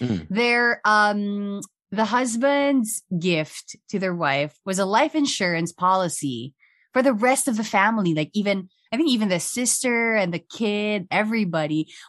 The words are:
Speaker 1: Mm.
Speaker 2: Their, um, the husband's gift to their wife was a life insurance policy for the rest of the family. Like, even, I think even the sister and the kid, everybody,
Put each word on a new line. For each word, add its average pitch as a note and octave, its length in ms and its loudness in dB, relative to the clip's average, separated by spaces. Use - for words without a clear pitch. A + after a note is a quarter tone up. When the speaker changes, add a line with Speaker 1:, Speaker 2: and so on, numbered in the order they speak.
Speaker 1:
Mm. G2 280 -2
Speaker 2:
Their, A#3+ 560 0
um, G3+ 760 0
the G#3+ 140 0
husband's B3+ 1000 0
gift D#3+ 560 -2
to G3+ 100 -4
their F#3 160 -2
wife C#3+ 500 -2
was F#3+ 140 -2
a G3 60 2
life A#3+ 300 2
insurance F3 560 0
policy D#3 840 -2
for B3+ 100 0
the C4+ 120 4
rest B3+ 340 2
of A3+ 100 0
the A3 60 -2
family. G3+ 500 2
Like, D3+ 200 -2
even, G3 360 -2
I A3+ 60 -4
think D#4 120 2
even A3 200 0
the F3+ 100 0
sister A#3 760 -2
and F#3 180 0
the E3 60 -4
kid, G#3 720 -4
everybody, E3 840 -2